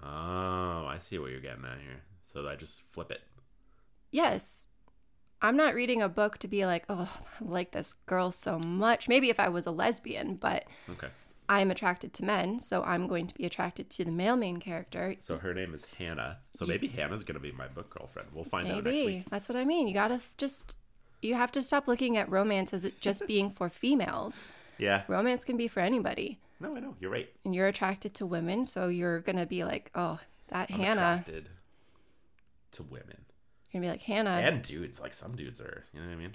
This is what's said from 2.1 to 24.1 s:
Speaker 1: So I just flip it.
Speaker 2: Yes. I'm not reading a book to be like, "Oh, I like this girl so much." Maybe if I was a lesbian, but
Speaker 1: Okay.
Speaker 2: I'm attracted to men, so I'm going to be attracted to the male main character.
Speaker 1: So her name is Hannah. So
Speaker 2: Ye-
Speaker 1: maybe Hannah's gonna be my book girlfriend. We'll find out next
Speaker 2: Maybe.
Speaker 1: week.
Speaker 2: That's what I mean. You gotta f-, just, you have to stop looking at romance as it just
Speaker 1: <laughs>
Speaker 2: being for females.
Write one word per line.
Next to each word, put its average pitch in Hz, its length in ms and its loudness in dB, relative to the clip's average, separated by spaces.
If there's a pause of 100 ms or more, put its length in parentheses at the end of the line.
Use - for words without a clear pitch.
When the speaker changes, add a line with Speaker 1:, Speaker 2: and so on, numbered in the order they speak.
Speaker 1:
So 73 260 -10
I 71 60 -6
just - 280 -10
flip - 280 -12
it. - 100 -8 (920)
Speaker 2:
Yes. - 560 0 (760)
I'm 233 140 4
not 294 180 6
reading 240 280 2
a 196 60 4
book 208 300 2
to 208 100 -6
be 196 180 2
like, 175 220 2
"Oh, 185 200 -2 (320)
I 220 40 -6
like 180 280 -2
this - 220 -4
girl 185 360 0
so - 280 0
much." 190 500 2
Maybe 254 220 8
if 220 100 4
I 202 80 6
was 175 180 0
a 175 40 0
lesbian, 185 680 0
but - 280 0 (240)
Speaker 1:
Okay. 87 200 -10 (400)
Speaker 2:
I'm 196 220 6
attracted 180 440 0
to 190 100 -6
men, 196 360 2
so 180 240 0
I'm 180 240 0
going 175 180 0
to 180 80 -12
be - 120 -4
attracted 180 440 -4
to - 140 -2
the 165 80 0
male 190 240 4
main 185 220 0
character. 175 600 -6
Speaker 1:
So - 200 -4
her 90 160 -4
name 90 200 -4
is 73 120 -10 (120)
Hannah. 80 400 -6 (140)
So - 140 -6
Speaker 2:
Ye- 87 60 0
Speaker 1:
maybe - 160 0
Hannah's 95 360 -4
gonna 76 160 -8
be 71 120 -8
my 65 160 -10
book 67 220 -12
girlfriend. - 420 -12
We'll 82 120 -8
find - 240 -2
out 202 160 -2
next - 0 -
Speaker 2:
Maybe. 262 220 2 (100)
Speaker 1:
week. 185 140 -10
Speaker 2:
That's 202 180 -4
what 240 80 -2
I 254 80 0
mean. 302 240 4
You 190 60 0
gotta 214 200 4
f-, - 220 -8
just, - 400 -2 (460)
you 220 120 0
have 247 180 2
to 277 100 0
stop 277 260 2
looking 240 300 4
at 202 120 2
romance 190 440 4
as 180 100 -2
it - 160 -6
just 202 260 2
Speaker 1:
<laughs> - 0 -
Speaker 2:
being 202 240 4
for 196 200 -2
females. - 760 2 (340)